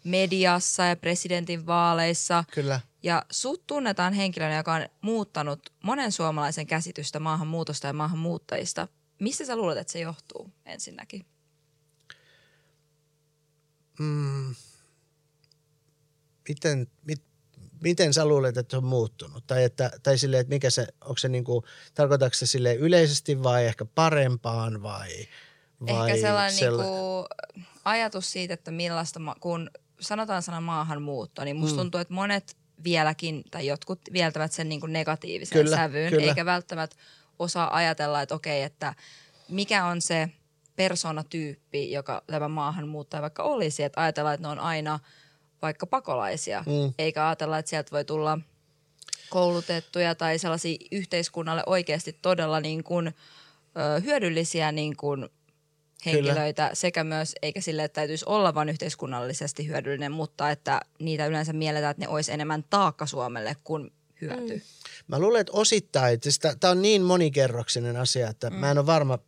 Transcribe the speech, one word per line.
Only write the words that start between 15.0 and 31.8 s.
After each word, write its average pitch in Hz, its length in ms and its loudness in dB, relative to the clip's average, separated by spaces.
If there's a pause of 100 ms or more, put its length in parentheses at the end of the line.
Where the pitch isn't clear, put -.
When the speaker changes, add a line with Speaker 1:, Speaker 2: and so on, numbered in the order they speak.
Speaker 2:
Miten, 143 400 0 (180)
mit-, 151 180 -6 (580)
miten 170 320 4
sä 156 120 4
luulet, 135 320 4
että 123 140 -4
se 135 60 -2
on 127 80 0
muuttunut? 127 640 -2
Tai, 127 160 4
että, 123 280 2 (120)
tai 139 140 6
silleen, 131 240 4
että 131 140 0
mikä 135 140 4
se, 120 180 0 (140)
onko 131 160 -6
se 131 120 0
niinku, 123 340 0 (300)
tarkoitatko 139 420 4
se 131 100 0
silleen 123 340 2
yleisesti 151 640 4
vai 123 220 6
ehkä 113 200 0
parempaan 117 1000 2
vai, 98 260 -8 (760)
vai 117 240 2
Speaker 1:
Ehkä 113 160 4
sellainen 202 320 2
Speaker 2:
sella- 120 240 2
Speaker 1:
niinku 190 420 -4 (600)
ajatus 214 460 -2
siitä, 180 220 -6
että - 180 -12
millaista 165 480 -4
ma-, 151 200 -8
kun 170 300 -6 (300)
sanotaan 208 440 -4
sana 170 180 -6
maahanmuutto, 147 840 -4
niin 143 120 -4
musta 156 200 0
Speaker 2:
Mm. - 40 0
Speaker 1:
tuntuu, 175 220 -2